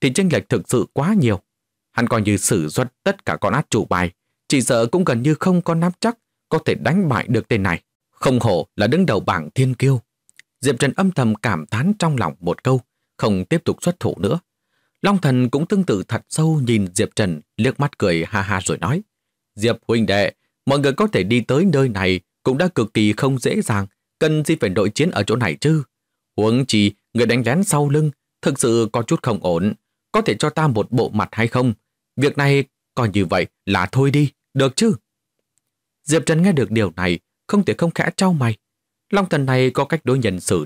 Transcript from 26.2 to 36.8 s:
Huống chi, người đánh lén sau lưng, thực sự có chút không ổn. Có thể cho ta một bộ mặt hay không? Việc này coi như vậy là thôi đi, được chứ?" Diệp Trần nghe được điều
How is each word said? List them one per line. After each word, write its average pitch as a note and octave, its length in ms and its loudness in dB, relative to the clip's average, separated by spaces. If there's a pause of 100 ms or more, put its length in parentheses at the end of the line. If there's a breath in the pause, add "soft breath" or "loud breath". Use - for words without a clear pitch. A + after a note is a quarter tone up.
Huống A2+ 280 2
chi, G#2 280 2 (200)
người A#2 120 2
đánh A#2 200 0
lén C#3+ 180 0
sau D3 260 0
lưng, D3+ 220 2 (300)
thực D3+ 180 -2
sự A#2 320 2
có A#2+ 100 -4
chút D#3+ 220 -2
không G#2+ 180 -2
ổn. F2+ 320 0 (380)
Có A3 100 0
thể A#2+ 140 0
cho D3+ 140 -2
ta D#3 180 0
một G#2+ 240 0
bộ A2+ 180 0
mặt G2+ 220 -2
hay A2+ 160 -2
không? B2+ 260 0 (420)
Việc C3+ 220 0
này C#3 260 2 (320)
coi A#2+ 140 0
như G2 160 0
vậy F2+ 220 0 (180)
là F#2+ 260 2
thôi C3+ 200 2
đi, C#3+ 200 2 (220)
được C3+ 220 0
chứ?" A3 180 2 (1080)
Diệp D3+ 220 0
Trần D#3+ 160 2
nghe F#3 100 4
được A#2+ 200 0
điều G#2+ 240 0